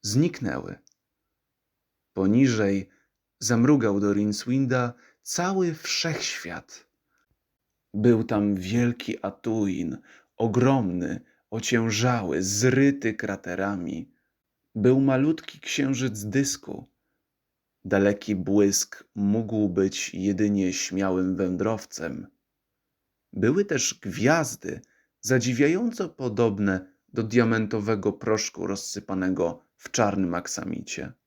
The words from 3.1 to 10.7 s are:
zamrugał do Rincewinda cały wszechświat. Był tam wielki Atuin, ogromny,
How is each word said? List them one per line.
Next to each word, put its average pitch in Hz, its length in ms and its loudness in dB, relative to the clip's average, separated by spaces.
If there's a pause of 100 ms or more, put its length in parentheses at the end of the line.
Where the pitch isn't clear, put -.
zamrugał 117 600 4
do 101 120 2
Rincewinda 123 840 0 (280)
cały 180 520 -2
wszechświat. - 1120 -6 (1080)
Był 110 300 4
tam 104 300 2
wielki 113 680 -2
Atuin, 98 760 -4 (380)
ogromny, 110 840 0 (300)